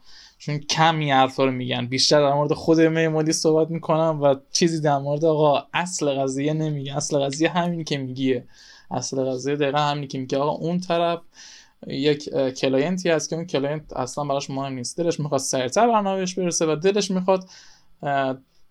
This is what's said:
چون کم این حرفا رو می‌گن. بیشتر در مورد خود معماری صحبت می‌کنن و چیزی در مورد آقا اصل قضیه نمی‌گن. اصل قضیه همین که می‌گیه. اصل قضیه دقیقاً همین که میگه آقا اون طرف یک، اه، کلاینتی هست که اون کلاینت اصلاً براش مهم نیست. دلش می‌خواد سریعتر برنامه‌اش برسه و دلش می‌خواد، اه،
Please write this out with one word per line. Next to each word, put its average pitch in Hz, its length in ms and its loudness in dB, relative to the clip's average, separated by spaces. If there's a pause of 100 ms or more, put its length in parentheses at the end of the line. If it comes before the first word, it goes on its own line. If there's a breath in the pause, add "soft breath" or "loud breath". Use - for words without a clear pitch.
(380 loud breath)
چون 147 220 -6
کم 160 400 2
این 147 140 0
حرفا 131 320 4
رو 131 60 2
می‌گن. 123 340 -4
بیشتر 131 360 4
در 139 120 4
مورد 147 200 2
خود 160 260 2
معماری 160 540 2
صحبت 156 360 2
می‌کنن 160 500 0
و 143 160 4 (160)
چیزی 165 300 2
در 147 160 2
مورد 147 280 -2
آقا 151 480 4
اصل 151 480 -2
قضیه 139 320 -2
نمی‌گن. 147 400 -4
اصل 143 260 -2
قضیه 143 300 0
همین 170 340 -2
که 151 140 -4
می‌گیه. 131 460 -2 (480 loud breath)
اصل 131 340 -4
قضیه 131 300 -4
دقیقاً 143 220 0
همین 147 300 0
که 139 100 -8
میگه 131 200 -4
آقا 147 280 -2
اون 175 140 -2
طرف 170 420 -2 (680 loud breath)
یک، 147 460 0
اه، 135 180 0
کلاینتی 151 580 0
هست 151 200 0
که 165 60 -6
اون 170 100 -6
کلاینت 147 480 -4
اصلاً 131 300 -6
براش 139 260 -4
مهم 135 240 -6
نیست. 123 240 -10
دلش 170 220 -2
می‌خواد 147 200 -2
سریعتر 135 480 0
برنامه‌اش 196 520 0
برسه 175 260 0
و 156 100 2
دلش 196 360 0
می‌خواد، 185 320 0 (600 loud breath)
اه، 135 340 0 (320)